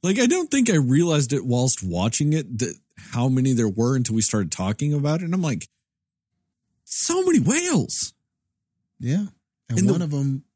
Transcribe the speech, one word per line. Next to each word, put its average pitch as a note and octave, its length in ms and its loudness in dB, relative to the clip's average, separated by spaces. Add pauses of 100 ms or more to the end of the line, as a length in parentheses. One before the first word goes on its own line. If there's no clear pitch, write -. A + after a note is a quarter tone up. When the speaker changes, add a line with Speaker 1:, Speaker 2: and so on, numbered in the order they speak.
Speaker 1:
Like, G3 160 2
I B3 60 4
don't E4 220 2
think B3+ 220 2
I F3+ 60 4
realized D3 560 2
it C3 120 -2
whilst B2+ 380 0
watching G2+ 500 0
it, A#2+ 280 -4
that A#2 160 -6 (200)
how B2 320 -4
many C3 260 2
there A2+ 140 2
were A#2 280 0
until A2+ 180 -2
we A2 80 2
started G2 300 0
talking G#2+ 420 -2
about D3 260 -2
it. F#3 40 -8
And E3+ 100 -4
I'm F#3 80 -2
like, D3 260 -4 (1160)
"So - 400 0
many E4 160 4
whales." C4 720 0 (880)
Speaker 2:
Yeah. D#3+ 260 -2 (420)
And B2 120 -2
Speaker 1:
And F#3+ 80 2
the, - 60 4
Speaker 2:
one E3+ 80 -2
of D3 120 -4
'em C#3 300 -4 (120)